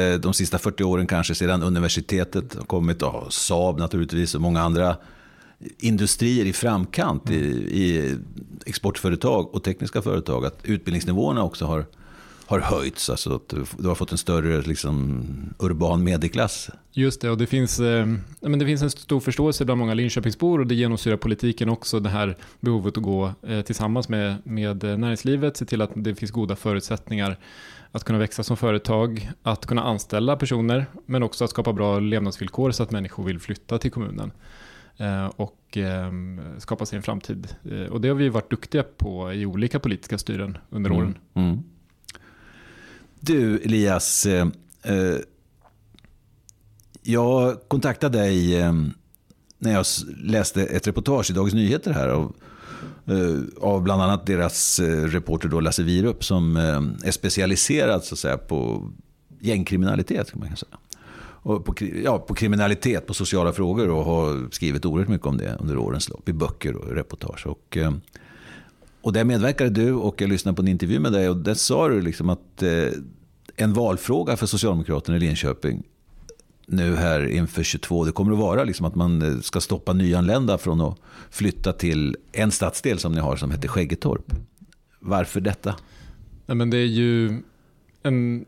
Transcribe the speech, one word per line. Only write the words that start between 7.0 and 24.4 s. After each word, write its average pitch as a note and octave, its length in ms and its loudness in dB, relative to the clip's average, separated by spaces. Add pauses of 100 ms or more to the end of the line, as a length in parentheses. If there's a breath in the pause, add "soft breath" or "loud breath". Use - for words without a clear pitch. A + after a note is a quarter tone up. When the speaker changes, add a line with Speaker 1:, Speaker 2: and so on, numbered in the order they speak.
Speaker 1:
i, D2 200 0
Speaker 2:
Mm. A#1 160 -2
Speaker 1:
i E2 480 2 (500)
exportföretag G2 880 0
och F#2+ 80 -4
tekniska - 380 -2
företag, D#2+ 440 -2
att - 200 -6
utbildningsnivåerna F#2+ 800 0
också E2+ 220 -4
har, D#2 200 0 (600 loud breath)
har G2+ 140 0
höjts, C#2+ 500 -2
alltså B1+ 260 -2
att - 140 -8
du, D2 160 -4 (120)
du F#2 100 -2
har F2 80 2
fått F2 160 -4
en E2+ 60 -2
större, D#2+ 440 0
liksom, C#2+ 640 -2 (340)
urban F2 440 2
medelklass. F2+ 640 0 (260)
Speaker 2:
Just C3 260 0
det, A#2+ 80 0
och A2+ 80 0
det A#2 100 2
finns, C3 320 0
eh, A#2 280 2 (320)
ja, - 100 -4
men D3 100 4
det C#3+ 60 2
finns C#3+ 160 2
en D3 80 2
stor - 300 -2
förståelse D3 460 0
bland B2 140 2
många A2+ 140 2
Linköpingsbor, A#2+ 640 2
och B2+ 80 2
det A#2+ 80 2
genomsyrar A#2 420 2
politiken A2+ 520 0
också, A2+ 300 0
det G#2 100 0
här G2 280 0 (220 loud breath)
behovet A2 380 0
att A2+ 60 -2
gå, F#2+ 300 0 (140)
eh, A2 140 -2
tillsammans A2+ 480 -2
med, G#2 340 -2